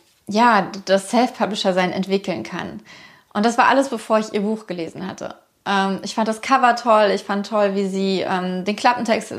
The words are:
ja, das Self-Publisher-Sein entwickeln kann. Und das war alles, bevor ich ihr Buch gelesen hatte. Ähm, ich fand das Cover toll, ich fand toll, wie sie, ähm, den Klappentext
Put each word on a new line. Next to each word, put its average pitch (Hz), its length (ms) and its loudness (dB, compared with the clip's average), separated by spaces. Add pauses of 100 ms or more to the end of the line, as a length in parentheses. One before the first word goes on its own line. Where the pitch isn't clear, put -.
(260)
ja, 208 440 4 (140)
das 190 240 2
Self-Publisher-Sein 202 840 0
entwickeln 196 500 -2
kann. - 380 -10 (520)
Und 208 140 0
das 233 100 0
war 233 120 6
alles, 269 200 4
bevor 220 300 0
ich 214 160 -4
ihr 214 80 0
Buch 220 240 -4
gelesen 175 400 -8
hatte. - 300 -12 (300)
Ähm, 196 360 0
ich 196 120 -10
fand 220 120 0
das 220 140 -4
Cover 247 340 4
toll, 214 400 4
ich 196 80 -4
fand 202 240 -4
toll, 208 280 0
wie 196 120 0
sie, 190 400 0
ähm, 185 380 -2
den 208 120 -2
Klappentext 226 640 0